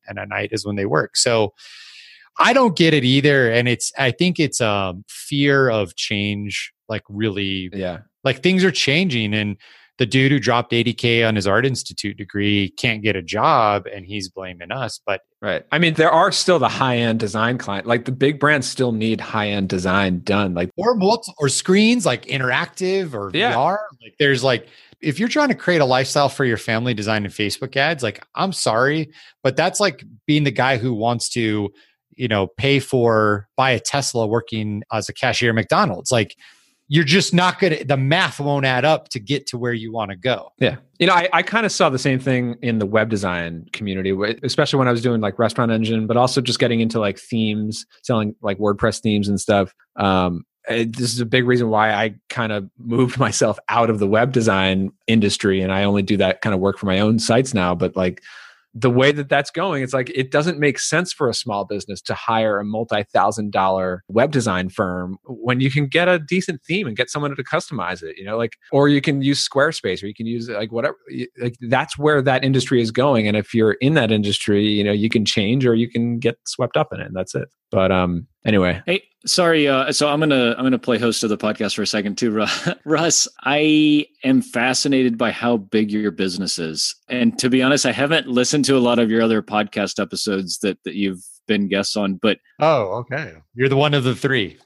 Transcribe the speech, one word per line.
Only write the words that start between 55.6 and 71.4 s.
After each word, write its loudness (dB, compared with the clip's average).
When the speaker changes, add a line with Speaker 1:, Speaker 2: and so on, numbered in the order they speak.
Speaker 2:
and 0
I 0
only 2
do 0
that 0
kinda -2
work 0
for -6
my 2
own 2
sites 0
now. 0
But, -4
like, -2
the 0
way 4
that -4
that's 0
going, -4
it's -8
like, -2
it -4
doesn't 0
make 0
sense -2
for -2
a 0
small -6
business -10
to -6
hire 0
a -4
multi-thousand -2
dollar 0
web 2
design 0
firm -4
when -4
you 0
can -2
get 0
a 2
decent -4
theme -4
and -8
get -4
someone -6
to -8
customize -6
it, -14
you -16
know, -6
like, -2
or 4
you 4
can 0
use 0
Squarespace, -2
or -10
you -12
can -10
use, -6
like, -6
whatever, -4
y-, -8
like, -6